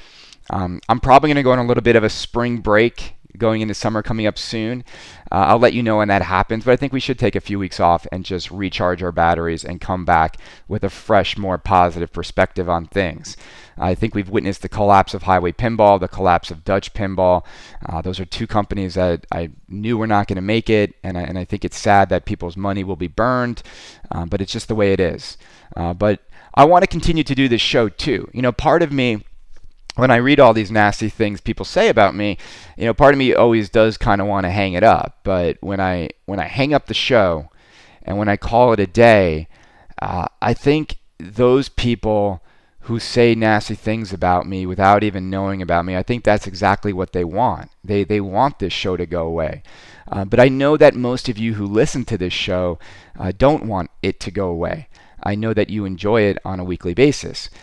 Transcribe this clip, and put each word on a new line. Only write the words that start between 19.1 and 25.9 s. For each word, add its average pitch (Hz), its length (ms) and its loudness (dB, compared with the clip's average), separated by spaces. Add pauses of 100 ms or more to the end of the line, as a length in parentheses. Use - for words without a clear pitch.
I 85 200 -6 (180)
knew 107 300 -4
were 110 80 -2
not 104 200 2
gonna 92 140 -4
make 107 260 -2
it, 104 360 2
and 95 120 -6
I, 87 60 -6
and 87 160 -8
I 90 80 -8
think - 180 -6
it's - 140 -6
sad 101 320 4
that 90 160 -2
people's 87 320 -8
money 98 260 -4
will 95 120 -6
be 87 120 -6
burned, 120 540 -2 (480)
uh, 85 160 -8
but 92 160 -4
it's 98 120 -8
just 113 140 -10
the 117 60 -4
way 101 200 2
it 92 60 2
is. - 380 -4 (380)
Uh, 85 180 -4